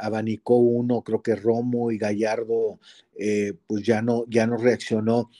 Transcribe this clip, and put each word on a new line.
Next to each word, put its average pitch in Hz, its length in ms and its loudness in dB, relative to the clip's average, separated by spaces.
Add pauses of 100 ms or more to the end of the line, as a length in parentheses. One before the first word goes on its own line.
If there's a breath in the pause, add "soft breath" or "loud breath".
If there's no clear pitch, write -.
abanicó 110 560 0
uno, 120 460 2
creo 110 200 -2
que 110 140 0
Romo 117 540 0
y 110 80 -4
Gallardo, 110 800 -2 (360 soft breath)
eh, 104 360 -2 (140)
pues 107 180 -4
ya 110 180 2
no, 117 260 -2
ya 113 180 2
no 120 100 -2
reaccionó. 113 840 0